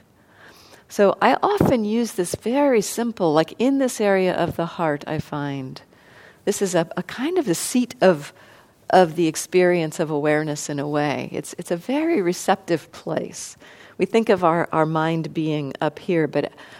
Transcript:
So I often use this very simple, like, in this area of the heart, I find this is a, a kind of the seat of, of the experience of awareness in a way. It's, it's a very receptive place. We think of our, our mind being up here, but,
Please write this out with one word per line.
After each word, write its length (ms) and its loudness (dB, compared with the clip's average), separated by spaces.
So 320 2
I 220 4
often 420 2
use 280 0
this 240 -4
very 440 2
simple, 540 0
like, 240 4
in 200 2
this 220 -2
area 340 2
of 220 -2
the 100 -2
heart, 400 -2
I 120 -6
find 640 -8
this 180 -2
is 120 -2
a, 220 2
a 60 -4
kind 340 -4
of 100 0
the 80 0
seat 460 -2
of, 320 2
of 260 6
the 100 2
experience 720 0
of 120 -2
awareness 600 0
in 80 -4
a 100 -4
way. 440 -2
It's, 260 -8
it's 140 -6
a 40 -2
very 460 0
receptive 680 -2
place. 640 -8
We 100 -2
think 220 0
of 140 4
our, 300 2
our 140 2
mind 460 -2
being 480 -4
up 200 -4
here, 260 0
but, 260 -2